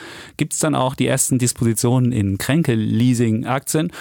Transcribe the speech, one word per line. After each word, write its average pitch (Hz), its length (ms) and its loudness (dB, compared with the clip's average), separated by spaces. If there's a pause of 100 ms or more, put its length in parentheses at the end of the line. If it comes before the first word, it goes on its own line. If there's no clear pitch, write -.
(360)
gibt's - 240 -4
dann 147 160 0
auch 131 180 0
die 127 140 0
ersten 131 320 0
Dispositionen 123 720 2
in 101 260 0
Kränke-Leasing-Aktien. 123 1500 0 (100)